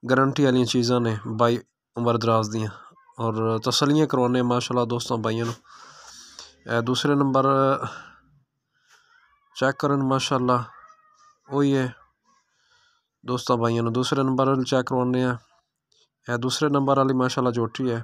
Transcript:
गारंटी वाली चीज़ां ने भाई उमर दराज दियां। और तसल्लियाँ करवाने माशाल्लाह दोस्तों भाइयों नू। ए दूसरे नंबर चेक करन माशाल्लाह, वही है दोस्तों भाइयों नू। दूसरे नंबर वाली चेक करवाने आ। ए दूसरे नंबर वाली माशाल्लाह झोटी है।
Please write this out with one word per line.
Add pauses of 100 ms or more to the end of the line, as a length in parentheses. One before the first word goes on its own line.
गारंटी
वाली
चीज़ां
ने (260)
भाई (360)
उमर
दराज
दियां। (480)
और
तसल्लियाँ
करवाने
माशाल्लाह
दोस्तों
भाइयों
नू। (1120)
ए
दूसरे
नंबर (2000)
चेक
करन
माशाल्लाह, (840)
वही
है (1400)
दोस्तों
भाइयों
नू।
दूसरे
नंबर
वाली
चेक
करवाने
आ। (920)
ए
दूसरे
नंबर
वाली
माशाल्लाह
झोटी
है।